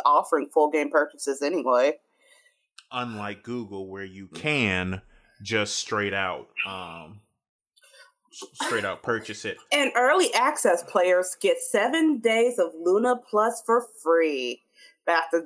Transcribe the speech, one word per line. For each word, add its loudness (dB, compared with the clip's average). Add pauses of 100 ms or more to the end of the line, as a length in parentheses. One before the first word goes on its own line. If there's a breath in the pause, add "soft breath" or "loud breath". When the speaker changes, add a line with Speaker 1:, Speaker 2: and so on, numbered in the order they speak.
Speaker 1:
offering 2
full 2
game 0
purchases -2
anyway. 2 (880 soft breath)
Speaker 2:
Unlike -8
Google, -10
where -12
you -16
can -2 (420 soft breath)
just -2
straight -2
out, -4 (180)
um, -14 (1120 soft breath)
s-, -12
straight -2
out -6
purchase -4
it. -8 (160)
Speaker 1:
And 0
early 4
access 2
players 2
get 2
seven 2
days 2
of 0
Luna 2
Plus 0
for 2 (160)
free. 2 (400 soft breath)
But 0
after 0